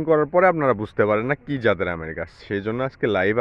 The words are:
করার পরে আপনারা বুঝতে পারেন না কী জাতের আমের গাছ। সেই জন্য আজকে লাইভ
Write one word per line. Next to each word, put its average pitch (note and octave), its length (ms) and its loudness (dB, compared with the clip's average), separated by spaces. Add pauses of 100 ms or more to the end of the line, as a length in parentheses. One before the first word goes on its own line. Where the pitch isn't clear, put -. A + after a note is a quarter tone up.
করার D3+ 240 2
পরে F3+ 200 4
আপনারা C#3+ 280 2
বুঝতে G#2+ 280 -2
পারেন G#2+ 220 0
না D3 40 -2 (100)
কী D3 100 -6 (100)
জাতের F#2 300 2
আমের D#2+ 220 -8
গাছ। E2 140 -8 (160)
সেই G2+ 180 -4
জন্য A2 140 -4 (100)
আজকে - 160 -6 (100)
লাইভ G2 260 2